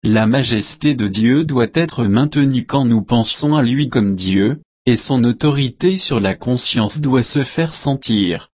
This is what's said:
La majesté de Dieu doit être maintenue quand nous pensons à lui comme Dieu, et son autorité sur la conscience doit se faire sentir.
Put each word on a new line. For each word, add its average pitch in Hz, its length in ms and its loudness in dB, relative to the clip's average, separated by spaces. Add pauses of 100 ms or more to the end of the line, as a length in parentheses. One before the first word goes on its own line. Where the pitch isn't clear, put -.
La 110 240 2
majesté 120 640 0
de 110 140 -2
Dieu 117 380 2
doit 123 280 0
être 165 320 -2
maintenue 135 600 0
quand 139 200 0
nous 113 160 2
pensons 120 540 0
à 147 80 2
lui 131 240 0
comme 104 280 0
Dieu, 95 460 0 (240)
et 120 120 4
son 127 260 0
autorité 143 760 0
sur 131 220 -2
la 98 160 0
conscience 123 640 -2
doit 131 240 2
se 143 200 -2
faire 160 300 -4
sentir. 104 840 -2